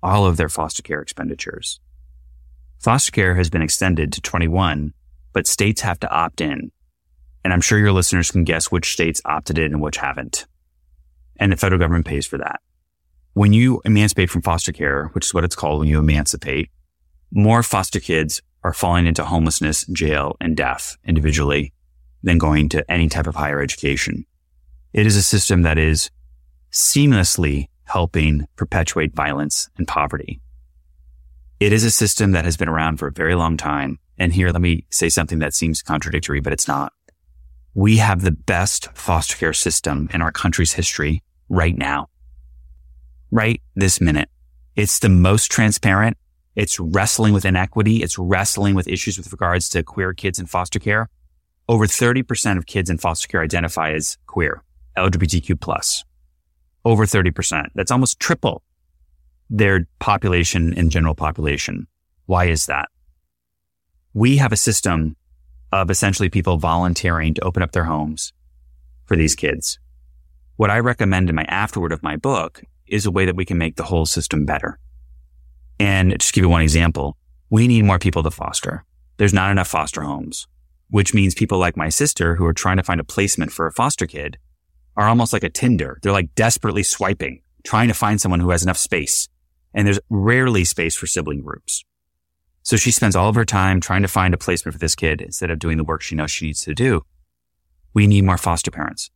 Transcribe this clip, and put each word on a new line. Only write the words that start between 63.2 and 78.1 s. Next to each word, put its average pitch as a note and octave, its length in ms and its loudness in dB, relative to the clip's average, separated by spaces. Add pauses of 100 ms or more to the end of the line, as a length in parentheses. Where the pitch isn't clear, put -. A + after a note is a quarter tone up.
We B2 240 4
have B2+ 160 4
a G#2+ 40 2
system D#2+ 600 0 (540)
of F#2+ 180 0
essentially G2 400 0
people F2+ 280 0
volunteering E2 760 0
to - 100 -6
open F2+ 200 -2
up E2 100 -4
their F2 100 0
homes D#2 480 -6 (760)
for F#2+ 100 2
these D#2 180 2
kids. - 420 -4 (800)
What G#2+ 140 2
I G#2+ 100 2
recommend G2 500 2
in D#2+ 60 0
my D#2 140 -2
afterword F#2 420 -2
of D#2+ 100 -4
my D2+ 140 -6
book F#2+ 480 -4 (240)
is G#2 200 -2
a F#2+ 40 0
way F#2+ 140 2
that F2+ 100 0
we F#2 100 -4
can F2+ 120 -2
make D#2+ 180 -2
the - 80 -8
whole E2 220 0
system D#2 400 -2
better. C#2 340 -4 (1000)
And G2 400 2
just - 140 -2
give F#2+ 100 2
you F2+ 60 4
one E2+ 120 4
example, D#2 560 2 (320)
we A2+ 180 4
need A#2 160 6
more G2 140 6
people E2+ 240 0